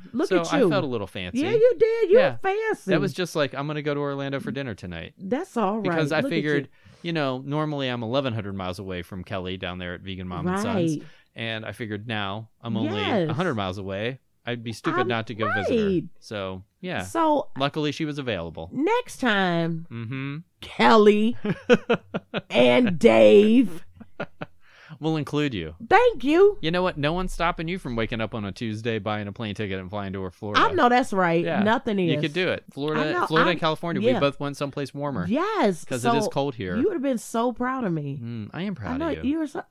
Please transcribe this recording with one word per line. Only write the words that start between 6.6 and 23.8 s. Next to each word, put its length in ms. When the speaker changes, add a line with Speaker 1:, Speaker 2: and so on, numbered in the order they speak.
Speaker 1:
you. 60
Speaker 2:
you 40
know, 320
normally 440
I'm 120
eleven 320
hundred 220
miles 240
away 240
from 200
Kelly 320
down 220
there 160
at 80
Vegan 260
Mom 200
and 120
Sons. 380
Speaker 1:
Right. 60
Speaker 2:
And 280
I 100
figured 340
now 420
I'm 160
only 220
Speaker 1:
Yes. 320
Speaker 2:
a 60
hundred 180
miles 240
away. 400
I'd 200
be 100
stupid 280
Speaker 1:
I'm 60
Speaker 2:
not 200
to 80
go 180
visit 260
her. 60
Speaker 1:
right. 180
Speaker 2:
So, 440
yeah. 240
Speaker 1:
So 460
Speaker 2:
Luckily, 320
she 140
was 120
available. 560
Speaker 1:
next 440
time, 760
Speaker 2:
Mm-hmm. 460
Speaker 1:
Kelly 840
Speaker 2:
<laughs> 1040
Speaker 1:
and 500
Dave. 880